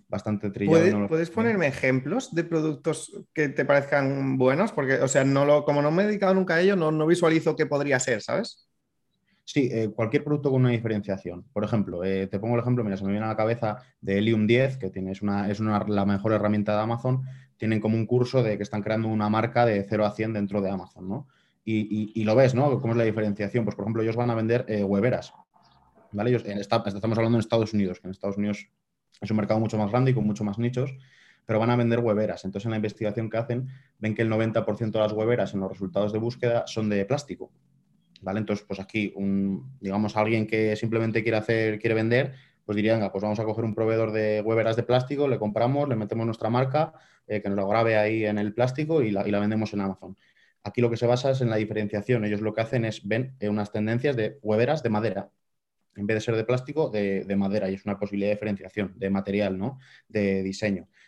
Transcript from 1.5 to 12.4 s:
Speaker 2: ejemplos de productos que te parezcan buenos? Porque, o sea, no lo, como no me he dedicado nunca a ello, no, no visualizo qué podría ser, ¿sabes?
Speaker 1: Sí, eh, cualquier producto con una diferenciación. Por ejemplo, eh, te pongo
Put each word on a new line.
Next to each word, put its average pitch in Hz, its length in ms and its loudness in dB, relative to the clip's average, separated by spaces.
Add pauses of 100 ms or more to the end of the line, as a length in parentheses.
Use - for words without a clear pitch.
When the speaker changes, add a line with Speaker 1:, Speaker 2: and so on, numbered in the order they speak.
Speaker 2:
ejemplos 135 680 0
de 165 120 0
productos 156 680 -4 (220)
que 151 160 0
te 135 160 0
parezcan 139 720 2
buenos? 139 340 4
Porque, 135 240 0
o 135 140 2
sea, 135 160 4
no 139 200 4
lo, 147 200 6
como 147 160 2
no 147 100 2
me 180 120 2
he 208 40 2
dedicado 202 260 2
nunca 185 220 2
a 170 60 4
ello, 196 140 6
no, 165 140 2
no 156 160 2
visualizo 160 500 4
qué 156 100 2
podría 139 340 2
ser, 117 220 0
¿sabes? - 460 -4 (760)
Speaker 1:
Sí, 135 280 0
eh, 110 220 0
cualquier 139 300 0
producto 143 260 -2
con 131 120 4
una 127 100 4
diferenciación. 104 800 -4
Por 104 140 -2
ejemplo, 95 380 -2
eh, 95 240 -2
te 98 120 -6
pongo 113 160 -2